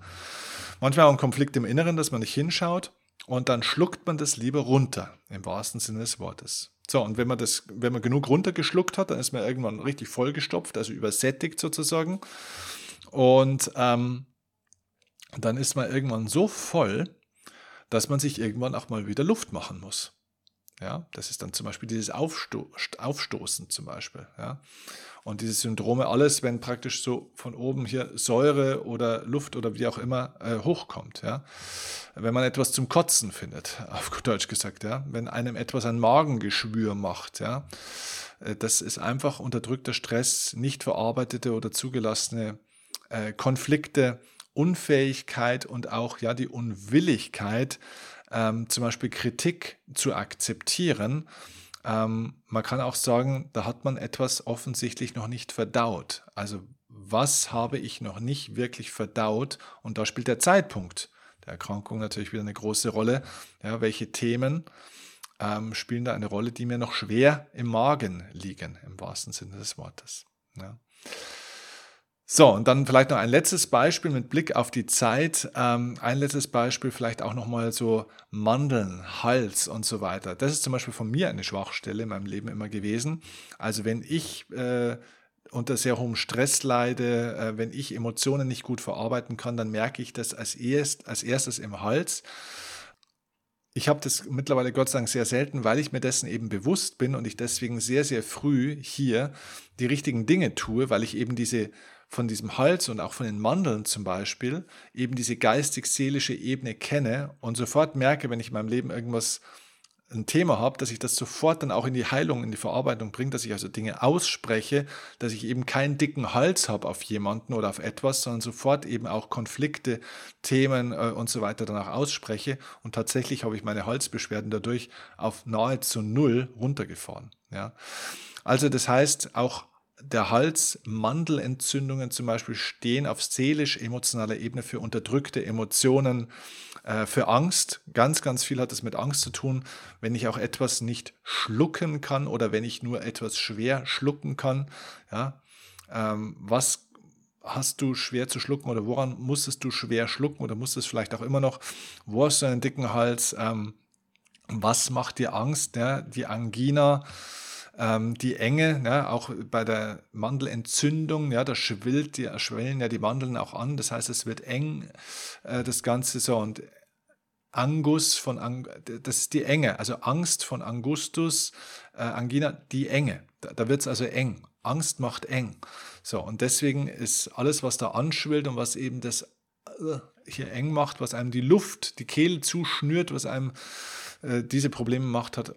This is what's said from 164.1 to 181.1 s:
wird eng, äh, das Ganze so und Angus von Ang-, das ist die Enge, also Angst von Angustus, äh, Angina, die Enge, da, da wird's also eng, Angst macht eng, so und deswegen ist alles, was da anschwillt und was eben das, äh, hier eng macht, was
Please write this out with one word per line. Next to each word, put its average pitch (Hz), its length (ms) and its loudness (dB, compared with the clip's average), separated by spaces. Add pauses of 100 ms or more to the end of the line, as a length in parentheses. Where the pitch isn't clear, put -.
wird 117 160 -6
eng, 143 480 -4 (540)
äh, 123 200 -2
das 120 180 -2
Ganze 123 380 2
so 123 180 2
und 107 240 -2 (920)
Angus 151 640 4
von 123 240 -2
Ang-, 127 280 -6 (340)
das - 180 -2
ist - 140 -2
die 147 120 2
Enge, 135 340 4
also 110 160 -2
Angst 160 480 0
von 123 180 -6
Angustus, 147 920 -2 (400)
äh, - 80 -8
Angina, 120 500 0
die 135 380 -4
Enge, 135 340 2 (160)
da, - 140 -12
da 117 160 2
wird's 139 180 2
also 127 160 0
eng, 123 420 -2 (180)
Angst 151 360 0
macht 123 260 -4
eng, 123 300 -2 (480)
so 101 180 -4
und 101 200 -8
deswegen 139 480 2
ist - 460 -2
alles, 147 280 2
was 127 140 0
da 113 140 -2
anschwillt 147 580 0
und 123 80 -4
was 120 180 -2
eben 127 240 -4
das, 117 240 -4 (560)
äh, 156 200 -4 (280)
hier - 240 -8
eng 131 200 -2
macht, 147 300 0
was 123 120 -4